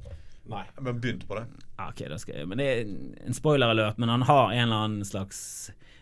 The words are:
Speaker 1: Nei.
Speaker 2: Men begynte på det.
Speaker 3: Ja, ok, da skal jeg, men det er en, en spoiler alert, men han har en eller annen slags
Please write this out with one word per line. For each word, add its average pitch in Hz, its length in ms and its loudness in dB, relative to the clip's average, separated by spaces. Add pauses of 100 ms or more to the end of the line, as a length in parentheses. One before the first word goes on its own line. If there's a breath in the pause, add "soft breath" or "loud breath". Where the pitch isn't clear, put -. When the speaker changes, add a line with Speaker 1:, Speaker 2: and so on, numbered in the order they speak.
(480 loud breath)
Speaker 1:
Nei. 101 160 -8 (160)
Speaker 2:
Men 123 200 -2
begynte 110 280 -2
på 101 100 -4
det. 117 80 -6 (320)
Speaker 3:
Ja, 85 100 -8
ok, - 200 -8
da 73 100 -6
skal - 160 -8
jeg, 80 140 -6
men 101 100 -4
det 139 80 0
er 123 160 2
en, 85 320 -8 (120)
en 120 80 -2
spoiler 139 360 4
alert, 107 280 4
men 117 100 2
han 120 140 4
har 123 300 8
en 120 60 2 (100)
eller 110 200 2
annen 104 160 -2
slags - 680 -8 (320 soft breath)